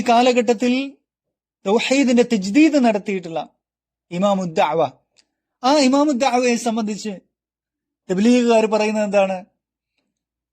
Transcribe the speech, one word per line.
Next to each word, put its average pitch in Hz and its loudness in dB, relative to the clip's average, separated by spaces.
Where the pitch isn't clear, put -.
കാലഘട്ടത്തിൽ 240 2
തൗഹീദിന്റെ 240 2
തജ്ദീദ് 233 2
നടത്തിയിട്ടുള്ള 190 -2
ഇമാമുദ്ദഅവ, 180 -2
ആ 262 4
ഇമാമുദ്ദഅവയെ 254 2
സംബന്ധിച്ച് 220 -6
തബ്ലീഗുകാർ 226 2
പറയുന്നത് 214 -2
എന്താണ്? 196 -2